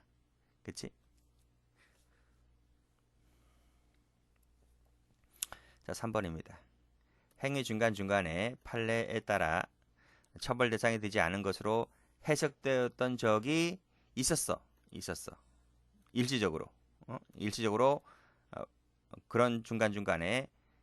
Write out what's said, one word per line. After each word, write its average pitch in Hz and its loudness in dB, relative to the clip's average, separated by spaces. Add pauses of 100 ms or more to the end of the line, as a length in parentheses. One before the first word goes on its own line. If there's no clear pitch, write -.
(640)
그치? - -12 (4000)
자, 95 -6
삼 113 -4
번입니다. 90 -4 (840)
행위 139 -2
중간중간에 101 0
판례에 113 -2
따라 90 2 (760)
처벌 123 2
대상이 113 2
되지 104 0
않은 92 2
것으로 107 0 (420)
해석되었던 127 0
적이 147 2 (340)
있었어. - 0 (280)
있었어. - -10 (800)
일시적으로. 120 0 (400)
어? - -10 (180)
일시적으로, 110 2 (520)
어, - -8 (640)
그런 117 2
중간중간에 104 0 (360)